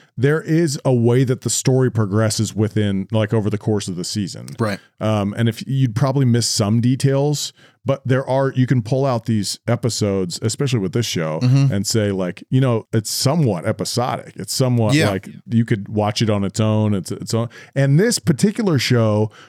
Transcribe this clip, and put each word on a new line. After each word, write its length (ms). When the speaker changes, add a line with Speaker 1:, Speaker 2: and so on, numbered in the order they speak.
Speaker 1:
there 240
is 440
a 100
way 300
that 160
the 100
story 400
progresses 640
within, 560
like, 240
over 160
the 80
course 300
of 80
the 80
season. 420
Speaker 2:
Right. 180
Speaker 1:
Um, 360
and 120
if 180
you'd 300
probably 300
miss 200
some 340
details, 720
but 220
there 220
are, 260
you 120
can 160
pull 220
out 200
these 420
episodes, 760
especially 380
with 120
this 140
show, 360
Speaker 2:
Mm-hmm. 300
Speaker 1:
and 120
say, 280
like, 360
you 120
know, 320
it's 180
somewhat 560
episodic. 720
It's 180
somewhat 400
Speaker 2:
Yeah. 160
Speaker 1:
like 200
you 140
could 240
watch 340
it 80
on 140
its 160
own. 340
It's, 160
it's 240
on, 140
and 240
this 220
particular 580
show 540